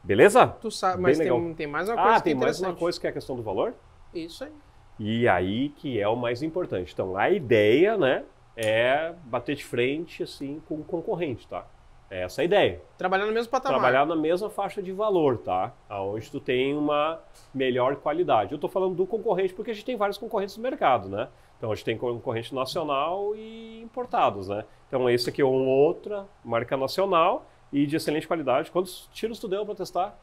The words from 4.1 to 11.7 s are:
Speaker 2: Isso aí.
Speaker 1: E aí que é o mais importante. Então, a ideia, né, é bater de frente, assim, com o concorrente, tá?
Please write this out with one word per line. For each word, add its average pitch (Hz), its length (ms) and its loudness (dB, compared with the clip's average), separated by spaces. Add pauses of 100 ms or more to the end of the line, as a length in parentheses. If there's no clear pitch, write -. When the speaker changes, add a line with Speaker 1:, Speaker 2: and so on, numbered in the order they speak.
Speaker 2:
Isso 165 300 -10
aí. 302 80 -14 (480)
Speaker 1:
E 113 280 2
aí 101 420 2
que 123 300 -6
é 101 80 2
o 113 80 2
mais 123 280 -4
importante. 160 500 -6
Então, 92 240 -6
a 120 120 2
ideia, 139 680 4
né, 160 260 2 (340)
é 123 560 2 (120)
bater 123 300 -4
de - 80 -14
frente, 139 600 -2
assim, 147 440 -10
com 156 80 -6
o 151 80 -10
concorrente, 165 640 -6
tá? 90 180 -10 (440)